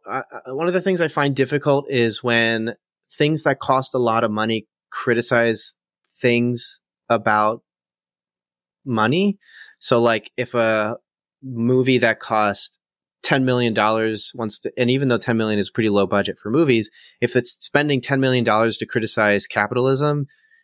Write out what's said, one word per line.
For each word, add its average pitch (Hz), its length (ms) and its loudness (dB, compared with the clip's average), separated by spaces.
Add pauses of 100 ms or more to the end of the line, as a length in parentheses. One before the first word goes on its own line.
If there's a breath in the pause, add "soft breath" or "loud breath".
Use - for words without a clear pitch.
uh, 120 240 -6
uh, 131 260 -14
one 160 120 -2
of 180 60 0
the 185 80 0
things 185 180 0
I 165 80 0
find 143 280 0
difficult 139 540 0
is 120 320 0
when 117 540 0 (420)
things 151 260 2
that - 160 0
cost 131 360 -2
a - 40 0
lot 117 260 2
of 110 60 0
money 110 360 -2 (240)
criticize 117 840 0 (440)
things 120 600 0 (280)
about 107 520 0 (1200)
money. 139 520 0 (420 loud breath)
So, 120 220 2
like, 113 360 0
if 123 160 -6
a 110 440 0 (460)
movie 127 560 2
that 113 200 2
cost 107 600 -2 (440)
ten 135 220 0
million 123 280 0
dollars 110 640 0
wants 113 240 -6
to, - 180 -8
and 123 120 0
even 135 180 0
though 120 100 2
ten 113 200 -2
million 110 220 0
is 98 100 -2
pretty 110 200 0
low 101 180 2
budget 98 340 -2
for 104 80 -10
movies, 123 400 2 (320 soft breath)
if 120 140 0
it's 127 160 -2 (120)
spending 147 380 0
ten 135 180 -2
million 127 240 2
dollars 110 340 2
to - 80 -6
criticize 107 640 0
capitalism, 135 760 0 (380 soft breath)